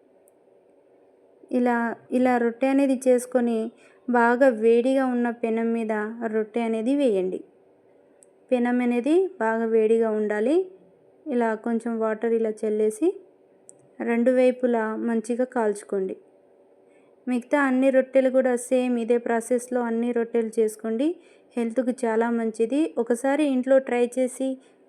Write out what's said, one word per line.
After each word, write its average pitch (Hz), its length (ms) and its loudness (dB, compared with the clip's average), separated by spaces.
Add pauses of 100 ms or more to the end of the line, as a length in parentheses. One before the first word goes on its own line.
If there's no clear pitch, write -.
(1500)
ఇలా, 247 260 2 (340)
ఇలా 254 260 2
రొట్టె 233 300 -2
అనేది 269 300 2 (100)
చేసుకొని 240 500 0 (500)
బాగా 240 400 4
వేడిగా 240 580 4
ఉన్న 240 240 0
పెనం 226 440 -2
మీద 226 200 -2 (320)
రొట్టె 220 360 -2
అనేది 226 340 -2
వేయండి. 196 440 0 (1120)
పెనం 247 300 0
అనేది 240 340 2 (240)
బాగా 226 260 0
వేడిగా 226 440 2
ఉండాలి. 214 460 0 (680)
ఇలా 240 300 0
కొంచెం 226 440 -4
వాటర్ 220 340 -2
ఇలా 220 180 0
చల్లేసి 214 560 -2 (920)
రెండు 233 320 0
వైపులా 247 640 0
మంచిగా 226 500 -2
కాల్చుకోండి. 202 680 -4 (1120)
మిగతా 254 340 -2
అన్ని 262 280 2
రొట్టెలు 262 400 2
కూడా 254 260 2
సేమ్ 247 440 -2
ఇదే 233 180 0
ప్రాసెస్లో 233 640 -2
అన్ని 233 300 -2
రొట్టెలు 233 480 -2
చేసుకోండి. 226 500 -2 (480)
హెల్త్‌కు 233 340 -2
చాలా 226 380 0
మంచిది. 233 680 -2
ఒకసారి 269 480 0
ఇంట్లో 262 340 2
ట్రై 247 260 0
చేసి 254 420 -4 (420)